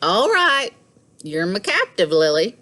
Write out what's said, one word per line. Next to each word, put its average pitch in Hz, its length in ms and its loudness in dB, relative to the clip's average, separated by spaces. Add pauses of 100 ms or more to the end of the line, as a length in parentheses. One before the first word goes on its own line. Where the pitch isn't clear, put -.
All 196 280 0
right, 339 420 0 (520)
you're 156 240 -6
my 190 120 -4
captive, 294 520 -2
Lily. 160 520 2